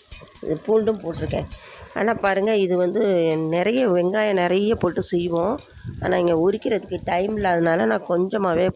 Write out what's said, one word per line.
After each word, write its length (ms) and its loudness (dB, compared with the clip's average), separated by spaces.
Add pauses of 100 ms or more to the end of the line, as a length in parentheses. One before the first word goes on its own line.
(420)
இது 140 -2
பூண்டும் 440 0
போட்டிருக்கேன். 480 -4 (460)
ஆனா 200 0
பாருங்க, 420 2
இது 200 2
வந்து 260 2 (460)
நிறைய 400 2
வெங்காயம் 560 2
நிறைய 300 2
போட்டு 280 -2
செய்வோம். 540 -2 (440)
ஆனா 160 0
இங்க 200 2
உரிக்கிறதுக்கு 680 0
டைம் 320 -2
இல்லாதனால 500 2
நான் 220 -2
கொஞ்சமாவே 680 0